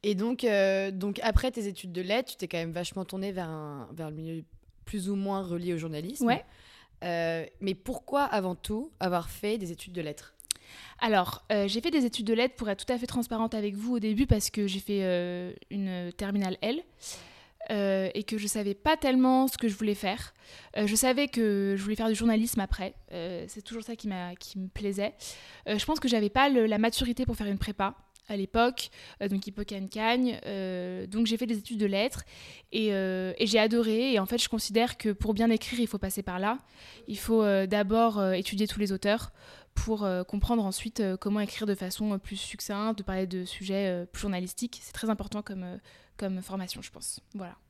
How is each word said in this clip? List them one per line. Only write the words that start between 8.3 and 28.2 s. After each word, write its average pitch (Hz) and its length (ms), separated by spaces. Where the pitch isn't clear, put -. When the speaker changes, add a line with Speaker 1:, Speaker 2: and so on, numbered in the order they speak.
Speaker 1:
tout, 226 360
avoir 175 280
fait 214 300
des 180 120
études 170 220
de 175 80
lettres ? 151 340
Speaker 2:
Alors, 208 500
euh, 202 180
j'ai 214 120
fait 330 100
des 302 140
études 233 220
de 226 80
lettres, 247 220
pour 214 120
être 196 160
tout - 80
à 247 60
fait 247 80
transparente 226 480
avec 208 200
vous, 233 220
au - 20
début, 214 280
parce 208 240
que 208 160
j'ai 190 140
fait, 202 220
euh, 180 500
une 185 420
terminale 196 480
L, 277 220
euh, 196 440
et 214 100
que 220 120
je 208 120
savais 202 260
pas 311 220
tellement 262 500
ce 254 100
que 233 120
je 202 80
voulais 214 180
faire. 196 400
Euh, 208 100
je 202 100
savais 262 320
que 202 480
je 196 60
voulais 208 140
faire 226 120
du 220 80
journalisme 226 440
après. 190 340
Euh, 175 360
c'est 202 140
toujours 226 220
ça 233 100
qui 214 140
m'a, 180 260
qui - 240
me 190 100
plaisait. 202 460
Euh, 214 100
je - 80
pense 302 140
que 262 80
j'avais 214 220
pas 269 180
le, 240 180
la 214 120
maturité 233 480
pour 226 100
faire 208 100
une 196 120
prépa 202 360